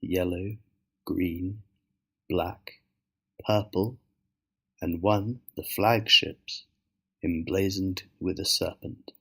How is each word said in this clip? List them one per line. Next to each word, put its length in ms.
yellow, 560
green, 580
black, 520
purple, 540
and 220
one, 380
the 80
flagship's, 1000
emblazoned 800
with 180
a 60
serpent. 760